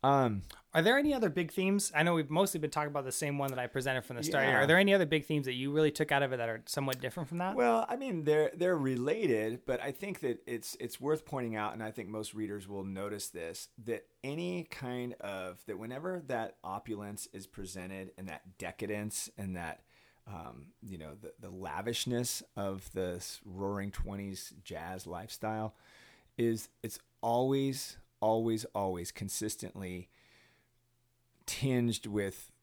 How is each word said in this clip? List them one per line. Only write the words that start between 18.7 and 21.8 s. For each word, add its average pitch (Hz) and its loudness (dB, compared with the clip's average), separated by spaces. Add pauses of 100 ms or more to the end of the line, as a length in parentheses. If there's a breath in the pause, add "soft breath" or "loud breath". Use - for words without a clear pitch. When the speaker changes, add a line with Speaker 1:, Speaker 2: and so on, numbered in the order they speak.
Speaker 1:
and 95 -4
that, 85 -8 (440 soft breath)
um, 73 -12 (160)
you 95 -10
know, 78 -10
the, - -14
the 98 -14
lavishness 107 -2 (140)